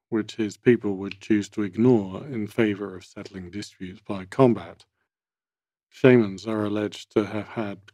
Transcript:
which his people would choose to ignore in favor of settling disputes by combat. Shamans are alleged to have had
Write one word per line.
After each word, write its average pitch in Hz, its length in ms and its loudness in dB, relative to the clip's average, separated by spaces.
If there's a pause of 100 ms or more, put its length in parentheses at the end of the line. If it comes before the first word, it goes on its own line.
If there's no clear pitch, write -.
which 107 300 -4
his 104 180 -4
people 107 400 2
would 98 240 -10
choose 104 300 0
to - 120 -8
ignore 98 640 2
in 113 220 -8
favor 101 480 -2
of 92 100 -18
settling 95 460 -16
disputes 95 480 -14
by 98 240 -10
combat. 101 640 2 (1040)
Shamans 110 580 4
are 110 160 -4
alleged 104 480 -6
to 107 140 0
have 104 240 -8
had 104 300 -8 (140)